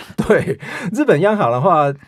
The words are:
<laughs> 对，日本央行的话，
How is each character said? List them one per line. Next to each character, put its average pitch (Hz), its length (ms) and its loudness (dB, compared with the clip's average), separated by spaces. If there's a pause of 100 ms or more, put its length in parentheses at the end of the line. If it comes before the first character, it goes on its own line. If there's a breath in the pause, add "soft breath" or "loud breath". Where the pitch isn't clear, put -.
<laughs> - 200 -18
对， 165 320 0 (340 loud breath)
日 269 120 -2
本 180 160 2
央 202 160 2
行 139 160 0
的 123 80 -2
话， 151 340 2 (140)